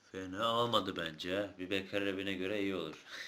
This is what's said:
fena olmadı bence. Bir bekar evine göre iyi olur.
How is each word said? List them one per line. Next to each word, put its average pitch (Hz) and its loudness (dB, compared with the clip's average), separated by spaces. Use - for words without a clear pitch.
fena 95 0
olmadı 110 4
bence. 90 -2
Bir 92 -6
bekar 98 0
evine 98 0
göre 95 0
iyi 98 2
olur. 80 -6